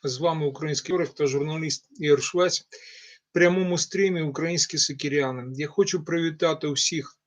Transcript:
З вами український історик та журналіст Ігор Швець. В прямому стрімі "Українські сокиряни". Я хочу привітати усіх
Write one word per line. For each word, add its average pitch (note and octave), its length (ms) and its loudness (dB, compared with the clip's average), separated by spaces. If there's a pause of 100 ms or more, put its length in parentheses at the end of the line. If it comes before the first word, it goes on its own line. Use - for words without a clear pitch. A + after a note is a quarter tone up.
З B2+ 140 -4
вами D#3+ 280 0
український D3 500 -4
історик E3+ 180 -2
та D3 140 0
журналіст D3+ 580 -2 (140)
Ігор D3 240 4
Швець. F3+ 360 2
В - 720 -20
прямому F3 440 4
стрімі F#3+ 440 0
"Українські D#3 560 -2
сокиряни". C3+ 640 -2 (120)
Я D3 120 -6
хочу F#3 380 0
привітати E3 640 0
усіх C#3+ 600 -2